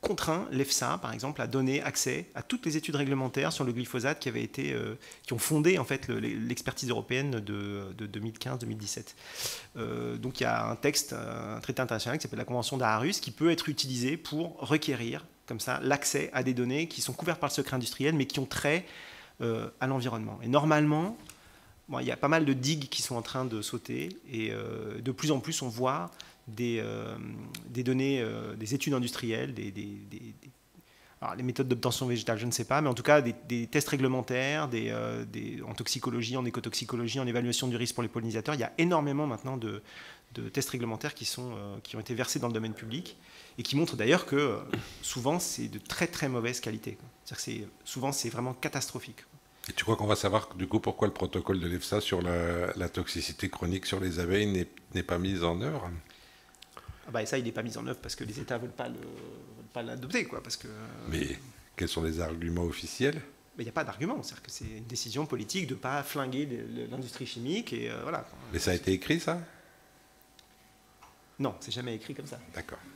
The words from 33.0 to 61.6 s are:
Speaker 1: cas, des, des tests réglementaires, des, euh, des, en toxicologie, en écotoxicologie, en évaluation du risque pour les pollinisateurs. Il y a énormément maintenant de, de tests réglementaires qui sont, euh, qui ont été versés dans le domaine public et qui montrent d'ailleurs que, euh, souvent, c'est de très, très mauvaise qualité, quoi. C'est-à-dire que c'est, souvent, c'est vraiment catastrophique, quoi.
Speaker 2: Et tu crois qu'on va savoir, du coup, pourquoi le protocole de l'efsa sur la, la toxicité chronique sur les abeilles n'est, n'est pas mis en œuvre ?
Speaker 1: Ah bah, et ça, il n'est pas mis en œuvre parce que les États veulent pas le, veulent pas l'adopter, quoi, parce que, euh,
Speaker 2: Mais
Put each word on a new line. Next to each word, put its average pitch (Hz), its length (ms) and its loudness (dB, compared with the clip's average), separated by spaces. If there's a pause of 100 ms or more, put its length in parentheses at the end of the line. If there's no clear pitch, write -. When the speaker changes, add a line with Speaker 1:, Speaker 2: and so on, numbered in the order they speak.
Speaker 1:
cas, 147 180 10
des, 120 120 2 (140)
des 117 200 0
tests 143 200 4
réglementaires, 131 800 2
des, 113 220 0
euh, 117 340 -2
des, 113 420 -6
en 113 80 -6
toxicologie, 120 600 0
en 131 80 2
écotoxicologie, 117 800 0
en 127 60 2
évaluation 120 420 2
du 117 80 0
risque 120 160 0
pour 120 100 0
les 110 60 0
pollinisateurs. 113 460 -2
Il 135 40 -2
y 113 60 2
a - 120 -4
énormément 151 480 4
maintenant 131 300 -2
de, 107 260 -4 (520)
de 113 160 -6
tests 135 220 0
réglementaires 117 420 -2
qui - 100 -10
sont, 123 320 -4
euh, 101 260 -8
qui - 140 -12
ont 110 60 -4
été 117 120 -4
versés 123 260 0
dans 123 80 2
le 117 60 2
domaine 110 200 0
public 117 440 -8 (400)
et 120 60 -6
qui - 140 2
montrent 165 180 4
d'ailleurs 117 300 6
que, - 100 2
euh, 139 220 4 (440)
souvent, 139 380 2
c'est 117 300 -2
de 107 100 -8
très, - 280 0
très 165 200 -2
mauvaise 120 320 0
qualité, 110 360 -6
quoi. - 120 -18 (160)
C'est-à-dire - 140 -12
que - 140 -6
c'est, 110 160 -6 (220)
souvent, 135 220 0
c'est 139 160 0
vraiment 123 260 -2
catastrophique, - 720 -6
quoi. - 160 -20 (300)
Speaker 2:
Et - 20 -6
tu - 140 0
crois 110 100 6
qu'on 104 120 0
va 104 100 6
savoir, 104 380 2
du 92 120 -2
coup, 110 140 4
pourquoi - 260 4
le 98 60 2
protocole 92 480 2
de 85 80 0
l'efsa 90 320 2
sur 90 200 2
la, 87 540 2
la 87 140 0
toxicité - 580 -2
chronique 92 380 0
sur 95 160 0
les 87 180 0
abeilles 95 280 6
n'est, 92 200 2 (260)
n'est 90 100 2
pas 87 160 2
mis 95 220 2
en 85 200 4
œuvre ? 123 280 -2 (1160)
Speaker 1:
Ah 120 40 -12
bah, 117 100 -2
et 107 40 -2
ça, 135 120 0
il 127 60 0
n'est 113 80 -2
pas 117 120 -4
mis 113 140 -6
en 117 100 -6
œuvre 131 120 -6
parce - 160 -8
que - 80 -8
les 117 160 -8
États - 180 -4
veulent 120 140 -6
pas 123 180 -6
le, 120 60 -8
veulent 120 800 -14
pas 120 100 -4
l'adopter, 131 420 -2
quoi, - 160 -8
parce - 160 -8
que, - 100 -12
euh, 107 200 -12 (220)
Speaker 2:
Mais 78 280 0 (380)